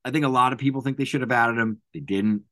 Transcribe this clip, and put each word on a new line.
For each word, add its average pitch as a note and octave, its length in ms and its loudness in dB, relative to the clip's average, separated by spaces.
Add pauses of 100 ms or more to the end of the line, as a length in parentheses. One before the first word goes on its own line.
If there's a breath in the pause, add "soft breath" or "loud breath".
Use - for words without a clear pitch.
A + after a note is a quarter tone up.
I B2+ 60 -6
think D3 160 0
a - 20 2
lot B2+ 240 4
of B2+ 60 -4
people C3+ 240 -2
think C3+ 160 -4
they C#3 60 -2
should C3 180 -2
have B2+ 100 -2
added A#2 260 2
him. A2 220 -2 (140)
They D#2+ 60 -12
didn't. G#2 520 0